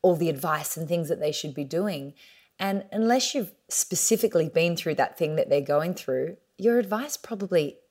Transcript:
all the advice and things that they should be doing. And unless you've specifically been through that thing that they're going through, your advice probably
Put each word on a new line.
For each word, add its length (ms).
all 120
the 140
advice 480
and 100
things 220
that 120
they 120
should 220
be 100
doing. 500
And 340
unless 420
you've 180
specifically 800
been 280
through 200
that 220
thing 180
that 120
they're 120
going 340
through, 420
your 200
advice 380
probably 640